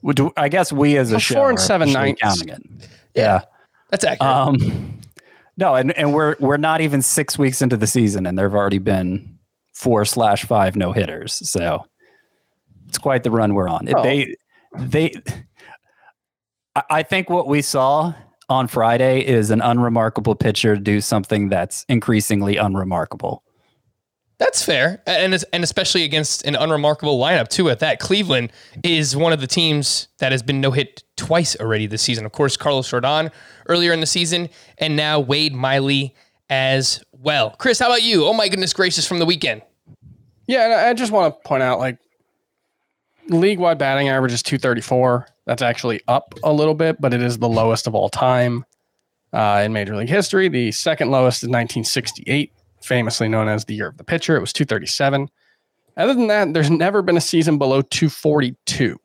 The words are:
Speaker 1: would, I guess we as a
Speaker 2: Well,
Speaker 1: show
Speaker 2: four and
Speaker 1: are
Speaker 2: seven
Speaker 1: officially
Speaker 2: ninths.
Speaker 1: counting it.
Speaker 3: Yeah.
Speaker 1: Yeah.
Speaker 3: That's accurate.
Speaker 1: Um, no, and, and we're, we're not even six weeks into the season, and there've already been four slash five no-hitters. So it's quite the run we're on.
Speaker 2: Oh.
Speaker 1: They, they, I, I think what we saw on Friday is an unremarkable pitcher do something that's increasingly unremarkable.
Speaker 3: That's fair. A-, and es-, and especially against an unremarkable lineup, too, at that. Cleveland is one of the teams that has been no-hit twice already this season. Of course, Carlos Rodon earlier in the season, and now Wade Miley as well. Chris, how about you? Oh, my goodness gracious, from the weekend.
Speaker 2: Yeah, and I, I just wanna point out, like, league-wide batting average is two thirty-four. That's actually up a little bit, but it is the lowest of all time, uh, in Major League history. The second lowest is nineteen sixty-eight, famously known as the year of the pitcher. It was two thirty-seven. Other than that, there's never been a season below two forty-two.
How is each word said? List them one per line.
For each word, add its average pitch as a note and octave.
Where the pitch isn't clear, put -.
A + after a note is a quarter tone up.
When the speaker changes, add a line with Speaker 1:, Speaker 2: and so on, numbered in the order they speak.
Speaker 1:
would, C#3+
I D3
guess F3+
we C#3+
as B2+
a -
Speaker 2:
Well, G#2+
Speaker 1:
show -
Speaker 2:
four C#4
and B3
Speaker 1:
are -
Speaker 2:
seven E3+
Speaker 1:
officially C3+
Speaker 2:
ninths. C3+
Speaker 1:
counting F2+
it. -
Speaker 3:
Yeah. -
Speaker 1:
Yeah. G2
Speaker 3:
That's G3
accurate. C3+
Speaker 1:
Um, -
no, F3
and, D#3+
and D3
we're, D#3
we're C#3+
not D#3+
even C#3+
six -
weeks C3
into B2
the G#2
season, G2
and F2+
there've G2
already G2
been F#2+
four A2+
slash G#2+
five G2
no-hitters. F2+
So -
it's -
quite C3
the A#2+
run A2
we're F#2
on. D#2+
Speaker 2:
Oh. B2+
Speaker 1:
They, C3+
they, C#3+
I, C#3+
I D#3
think F#3+
what F3
we C#3+
saw C#3+
on C3
Friday B2
is A2+
an A2+
unremarkable A#2
pitcher G#2+
do G#2
something G#2
that's F#2
increasingly G#2+
unremarkable. F#2+
Speaker 3:
That's -
fair. D3+
A-, -
and F#3
es-, F3+
and F3
especially F#3
against D3+
an D3
unremarkable D3+
lineup, C#3+
too, F3
at A#2+
that. D3+
Cleveland D3
is D3+
one E3
of D3
the C3
teams D3+
that C3
has C3
been C3+
no-hit C3+
twice E3
already G#2+
this G#2+
season. A2
Of G#2+
course, C#3
Carlos C3+
Rodon D3
earlier F3
in E3
the D#3+
season, F3
and D#3
now D3+
Wade C#3+
Miley C3+
as C3
well. C3
Chris, A#3+
how B3
about A#3+
you? G#3
Oh, F#3+
my A3
goodness F#3
gracious, F#3
from F3
the E3+
weekend. B2+
Speaker 2:
Yeah, B3
and A#3
I, A3
I -
just A#3
wanna F#3
point C3+
out, B2+
like, B2+
league-wide F3
batting C#3
average C3
is A#2+
two -
thirty-four. B2
That's A#2+
actually A#2+
up -
a D#3
little D3+
bit, D#3+
but C3+
it A#2+
is A#2+
the A#2+
lowest A2+
of A2
all G2+
time, B2
uh, G#2
in G#2+
Major G#2
League A2
history. F#3+
The B2
second D#3
lowest B2+
is A#2+
nineteen A#2+
sixty-eight, -
famously A#2
known A2
as G#2+
the -
year G#2+
of -
the -
pitcher. E3
It A#2
was -
two D3
thirty-seven. C#3
Other A3+
than A#3+
that, G#3
there's D#3
never F3
been F3+
a D#3+
season D#3+
below C3+
two -
forty-two. C3